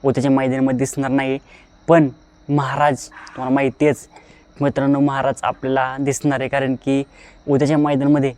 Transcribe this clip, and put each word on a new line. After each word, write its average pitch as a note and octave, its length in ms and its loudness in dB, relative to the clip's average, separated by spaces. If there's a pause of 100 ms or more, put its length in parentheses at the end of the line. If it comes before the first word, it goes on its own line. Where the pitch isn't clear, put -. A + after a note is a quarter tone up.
उद्याच्या C3+ 260 2
मैदानामध्ये C3 460 0
दिसणार C3 340 -2
नाही. C3+ 280 -2 (480)
पण D#3+ 220 6 (400)
महाराज C#3+ 580 0
तुम्हाला - 480 -6
माहिती C#3 300 0
आहेच D3 120 2 (640)
मित्रांनो, C#3 380 0
महाराज C#3 340 0 (100)
आपल्याला C3 560 -2
दिसणार C#3 400 -2
आहे, C3 100 -4
कारण C3+ 260 -2
की C#3 280 -2 (460)
उद्याच्या C#3+ 280 2
मैदानामध्ये C#3+ 600 2